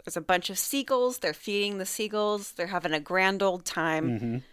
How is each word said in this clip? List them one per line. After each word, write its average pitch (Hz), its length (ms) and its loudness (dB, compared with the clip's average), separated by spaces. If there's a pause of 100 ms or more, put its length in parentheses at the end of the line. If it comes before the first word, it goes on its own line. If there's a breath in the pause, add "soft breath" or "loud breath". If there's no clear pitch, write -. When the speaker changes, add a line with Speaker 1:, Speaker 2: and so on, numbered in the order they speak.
Speaker 1:
There's - 120 -8
a 170 40 -4
bunch 180 280 2
of 185 80 -8
seagulls. 254 600 0
They're 156 160 -2
feeding 202 440 -2
the 185 80 -4
seagulls. 208 680 -2
They're 175 140 -4
having 175 260 -2
a 151 80 2
grand 190 420 2
old 185 220 2
time. 160 440 0
Speaker 2:
Mm-hmm. 117 280 -2 (160 soft breath)